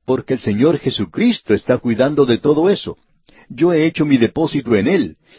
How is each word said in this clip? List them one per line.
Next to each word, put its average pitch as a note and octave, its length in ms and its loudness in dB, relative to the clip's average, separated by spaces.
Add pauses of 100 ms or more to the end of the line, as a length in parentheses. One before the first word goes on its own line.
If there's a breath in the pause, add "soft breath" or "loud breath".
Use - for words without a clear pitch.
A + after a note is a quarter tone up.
porque C3 300 -4
el B2 60 -6
Señor A#2 380 0
Jesucristo C#3 760 -2
está B2 240 0
cuidando C3 480 0
de A#2 120 0
todo D3 320 2
eso. E3+ 260 -4 (520 soft breath)
Yo E3 240 0
he D#3+ 140 2
hecho D#3+ 180 -2
mi C#3+ 140 4
depósito B2+ 560 0
en G#2 140 2
Él F#3+ 280 -2 (220 soft breath)